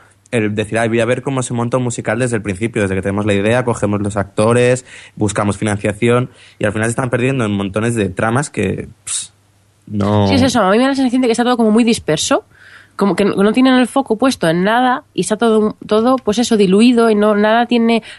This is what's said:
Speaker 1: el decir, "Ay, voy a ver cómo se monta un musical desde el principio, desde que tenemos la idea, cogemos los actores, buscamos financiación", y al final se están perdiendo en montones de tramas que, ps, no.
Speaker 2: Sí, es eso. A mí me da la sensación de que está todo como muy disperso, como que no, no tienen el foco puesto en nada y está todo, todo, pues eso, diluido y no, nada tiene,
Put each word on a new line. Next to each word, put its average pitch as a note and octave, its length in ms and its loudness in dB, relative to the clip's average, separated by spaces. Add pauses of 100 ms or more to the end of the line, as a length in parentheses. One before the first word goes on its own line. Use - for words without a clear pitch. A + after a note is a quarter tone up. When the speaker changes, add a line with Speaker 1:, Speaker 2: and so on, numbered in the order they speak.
(320)
Speaker 1:
el G#2+ 220 -2
decir, G#2+ 240 -4
"Ay, A2+ 120 0
voy A#2 100 0
a A2+ 60 2
ver B2 180 -2
cómo C3+ 180 -4
se B2 140 -6
monta A#2 220 -2
un B2+ 60 0
musical A2+ 360 -4
desde B2 160 -2
el G2+ 80 -4
principio, G#2 400 -4
desde F#2+ 100 -2
que F#2+ 80 -2
tenemos G2 240 -2
la G#2+ 80 0
idea, A2 320 0
cogemos G#2 360 -2
los G2+ 140 -4
actores, A#2+ 680 0 (300)
buscamos G#2 420 -2
financiación", A2 720 -2 (300)
y G#2 60 -4
al G#2 60 0
final G#2+ 140 -2
se A#2 60 -2
están B2+ 180 -4
perdiendo B2+ 360 -2
en G#2 60 -2
montones G#2 440 -2
de G2+ 140 0
tramas A#2 420 -2
que, G2 360 -4 (180)
ps, - 280 -10 (540)
no. G#2 400 0
Speaker 2:
Sí, - 80 2
es B3 80 4
eso. A#3+ 180 2
A F#3 80 2
mí G3+ 80 4
me B3 60 2
da C4+ 60 2
la C#4 60 -2
sensación C4 280 0
de B3 40 0
que A3+ 40 2
está A#3 120 0
todo B3 140 0
como A3 140 2
muy A3+ 120 4
disperso, A3+ 640 0 (500)
como G3 200 0
que G3+ 100 0
no, G3+ 160 0
no G#3+ 120 2
tienen B3+ 200 2
el B3+ 140 2
foco C4 320 -2
puesto C4 280 0
en F3 160 0
nada B3 400 0 (120)
y - 60 -2
está G#3+ 140 -2
todo, G#3+ 400 0 (120)
todo, A#3 300 2
pues G#3 200 -2
eso, A#3 200 0
diluido A3+ 520 4
y A3 60 2
no, G#3 180 2
nada G#3+ 320 2
tiene, A#3 380 0 (160)